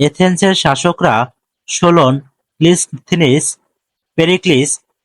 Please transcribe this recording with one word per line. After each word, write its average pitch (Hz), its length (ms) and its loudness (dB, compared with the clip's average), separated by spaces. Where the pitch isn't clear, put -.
এথেন্সের 185 540 0
শাসকরা 165 600 0
সোলন, 170 460 2
ক্লিসথেনিস, 160 840 0
পেরিক্লিস 160 520 0